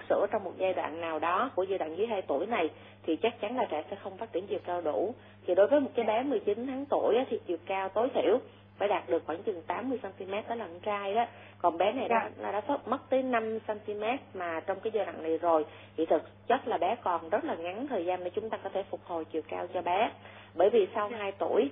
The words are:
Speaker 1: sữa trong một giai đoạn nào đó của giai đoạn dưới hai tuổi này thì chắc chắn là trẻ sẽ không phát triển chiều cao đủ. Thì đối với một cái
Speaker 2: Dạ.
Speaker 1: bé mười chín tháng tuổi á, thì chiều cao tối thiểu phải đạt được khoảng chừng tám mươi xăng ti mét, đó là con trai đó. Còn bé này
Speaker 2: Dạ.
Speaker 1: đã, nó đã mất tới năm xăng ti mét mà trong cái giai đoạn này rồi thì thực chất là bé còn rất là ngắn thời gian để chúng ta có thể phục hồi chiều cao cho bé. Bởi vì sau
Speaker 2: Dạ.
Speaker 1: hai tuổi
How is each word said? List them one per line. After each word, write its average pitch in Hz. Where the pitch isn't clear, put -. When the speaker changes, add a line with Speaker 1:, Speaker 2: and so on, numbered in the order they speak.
Speaker 1:
sữa 156
trong 208
một 175
giai 185
đoạn 160
nào 165
đó 180
của 180
giai 190
đoạn 160
dưới 202
hai 214
tuổi 156
này 196
thì 160
chắc 226
chắn 214
là 240
trẻ 156
sẽ 202
không 190
phát 226
triển 185
chiều 185
cao 175
đủ. 165
Thì 180
đối 190
với 285
một 269
cái 233
Speaker 2:
Dạ. 214
Speaker 1:
bé 233
mười 262
chín 214
tháng 269
tuổi 175
á, 254
thì 220
chiều 175
cao 190
tối 226
thiểu 185
phải 196
đạt 185
được 170
khoảng 170
chừng 180
tám 190
mươi 240
xăng 196
ti 196
mét, 202
đó 233
là 226
con 170
trai 202
đó. 233
Còn 170
bé 196
này 240
Speaker 2:
Dạ. 233
Speaker 1:
đã, 220
nó 208
đã 208
mất 254
tới 262
năm 220
xăng 214
ti 208
mét 220
mà 170
trong 190
cái 220
giai 202
đoạn 156
này 160
rồi 160
thì 160
thực 160
chất 262
là 196
bé 180
còn 165
rất 226
là 269
ngắn 185
thời 214
gian 180
để 180
chúng 220
ta 220
có 196
thể 196
phục 175
hồi 165
chiều 156
cao 180
cho 180
bé. 180
Bởi 185
vì 214
sau 208
Speaker 2:
Dạ. 240
Speaker 1:
hai 202
tuổi 214